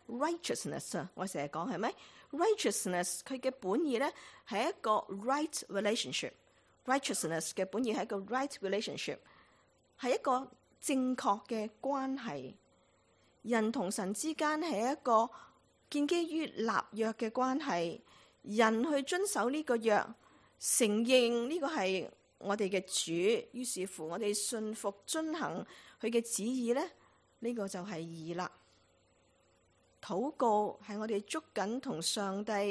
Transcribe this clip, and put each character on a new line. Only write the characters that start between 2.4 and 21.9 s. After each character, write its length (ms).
佢 200
嘅 120
本 240
意 140
呢， 120
係 220
一 120
個 100
right 300
relationship。 640
Righteousness 640
嘅 140
本 200
意 80
係 100
一 40
個 100
right 320
relationship， 580
係 160
一 20
個 320
正 340
確 300
嘅 240
關 380
係。 380
人 280
同 200
神 220
之 200
間 260
係 320
一 120
個 260
建 180
基 280
於 100
立 260
約 200
嘅 160
關 300
係， 400
人 480
去 120
遵 220
守 240
呢 140
個 140
約， 280
承 280
認 420
呢 120
個 80
係 420